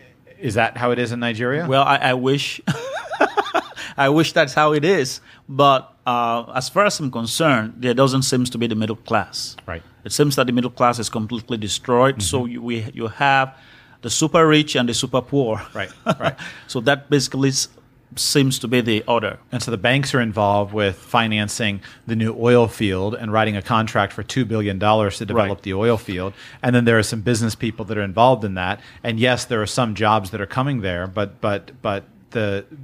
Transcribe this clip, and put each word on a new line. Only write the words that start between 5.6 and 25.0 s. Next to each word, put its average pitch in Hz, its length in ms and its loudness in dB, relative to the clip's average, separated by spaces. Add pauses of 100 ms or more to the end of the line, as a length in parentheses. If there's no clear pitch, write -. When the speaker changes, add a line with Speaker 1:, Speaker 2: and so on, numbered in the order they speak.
Speaker 2:
uh, 120 500 0
as 131 120 -4
far 202 180 2
as 202 120 -2
I'm 139 140 -4
concerned, 117 680 0
there 123 160 0
doesn't 135 280 4
seem 127 240 2
to 123 120 -6
be 117 80 0
the 113 80 -2
middle 107 220 -2
class. - 600 -4 (100)
Speaker 1:
Right. 85 160 -10 (220)
Speaker 2:
It - 80 -10
seems 147 240 2
that 131 120 2
the 123 40 0
middle 123 180 0
class 120 280 2
is 107 100 -4
completely 117 480 -6
destroyed. 123 640 2
So 104 220 -2
Speaker 1:
Mm-hmm. 120 100 -6
Speaker 2:
you, 120 100 -10
we, 117 300 -6
you 117 160 -6
have 135 480 0 (460)
the 117 80 -6
super 160 360 4
rich 151 280 4
and 123 140 0
the 117 60 -4
super 127 280 -2
poor. 120 400 -2 (100)
Speaker 1:
Right, 98 180 -8 (280)
right. 127 160 -4 (180)
Speaker 2:
<laughs> - 140 -20
So - 140 -6
that 135 300 0
basically 135 400 0
s-, - 180 -4 (480)
seems 135 440 2
to 127 80 -8
be 123 120 2
the 110 260 0
order. 107 320 0 (140)
Speaker 1:
And 117 100 -4
so - 80 -6
the 113 60 -2
banks 127 380 0
are 131 60 4
involved 104 520 2
with 101 240 0
financing 107 840 -2 (260)
the 113 100 -2
new 113 240 0
oil 120 260 6
field 101 480 -2
and 113 180 -8
writing 110 240 2
a 98 60 -6
contract 110 520 0
for 107 80 -10
two 127 240 -4
billion 104 320 -2
dollars 104 400 2